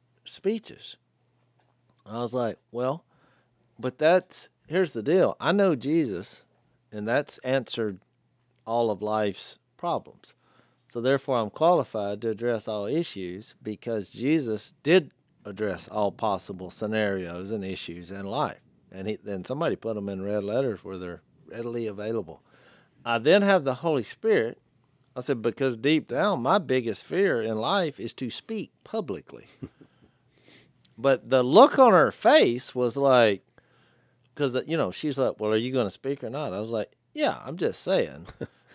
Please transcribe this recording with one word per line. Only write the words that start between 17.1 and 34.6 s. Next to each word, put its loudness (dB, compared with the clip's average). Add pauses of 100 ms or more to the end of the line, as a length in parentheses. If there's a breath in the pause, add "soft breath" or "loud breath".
and -4
issues -10
in -10
life." -4 (340)
And -10
he, -2
then -8
somebody -2
put -6
'em -6
in -6
red -4
letters -4
where -10
they're -12 (260)
readily -8
available. -8 (640 soft breath)
I 0
then 6
have 2
the -2
Holy 0
Spirit. 0 (560)
I -8
said, -2
"Because 0
deep 2
down, 0
my 2
biggest -2
fear 0
in -2
life -2
is -8
to -6
speak -8 (120)
publicly." -8 (160)
<laughs> -10 (1300 soft breath)
But 2
the 6
look 8
on 8
her 6
face 4
was 0
like, 6 (920 soft breath)
'cause, 0 (120)